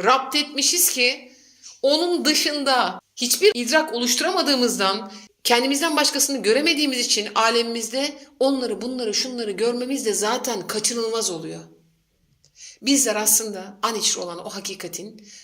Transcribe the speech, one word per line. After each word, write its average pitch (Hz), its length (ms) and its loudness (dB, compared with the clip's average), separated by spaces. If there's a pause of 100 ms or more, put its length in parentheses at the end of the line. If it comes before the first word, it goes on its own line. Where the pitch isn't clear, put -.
rapt 254 320 4
etmişiz 294 560 0
ki 254 400 0 (500)
onun 320 420 2
dışında 277 760 2 (160)
hiçbir 285 380 4
idrak 240 400 0
oluşturamadığımızdan, 247 1160 0 (320)
kendimizden 277 520 2
başkasını 285 460 0
göremediğimiz 277 560 2
için 220 360 0
alemimizde 233 840 0 (220)
onları, 254 400 0
bunları, 247 340 -4
şunları 240 360 -4
görmemiz 240 560 -2
de 208 80 0
zaten 220 520 -2
kaçınılmaz 226 640 -2
oluyor. 160 300 -10 (1200)
Bizler 240 340 2
aslında 208 680 -2
aniçr 226 340 0
olan 175 300 -10
o 202 40 -10
hakikatin 190 800 -12 (160)